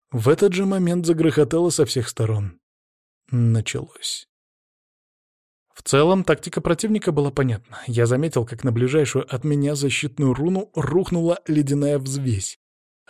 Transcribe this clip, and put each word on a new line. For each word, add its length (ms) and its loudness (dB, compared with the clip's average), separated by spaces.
В 180 2
этот 240 4
же 120 0
момент 400 0
загрохотало 640 2
со 160 2
всех 240 -4
сторон. 500 -4
Началось. 960 -2
В 80 -20
целом, 400 2
тактика 360 -2
противника 520 -2
была 180 0
понятна. 560 -4
Я 220 2
заметил, 380 0
как 180 -12
на 80 0
ближайшую 600 0
от 100 -6
меня 320 0
защитную 580 0
руну 400 -2
рухнула 720 0
ледяная 520 2
взвесь, 600 -4